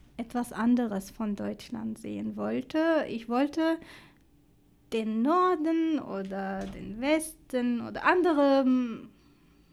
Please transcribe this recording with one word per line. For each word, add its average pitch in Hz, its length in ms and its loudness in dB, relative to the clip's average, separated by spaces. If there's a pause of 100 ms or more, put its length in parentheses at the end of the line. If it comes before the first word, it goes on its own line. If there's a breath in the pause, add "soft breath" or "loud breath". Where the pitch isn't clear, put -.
(160)
etwas 240 380 -6
anderes 220 580 2
von 208 240 -6
Deutschland 214 600 -8
sehen 208 400 -8
wollte. 262 720 0
Ich 226 180 -8
wollte 285 500 0 (1160 loud breath)
den 220 300 -2
Norden 330 760 2
oder 196 680 -6
den 196 340 -12
Westen 247 840 -2
oder 214 200 -4
andere, 294 580 6
mm, 254 460 0 (640 soft breath)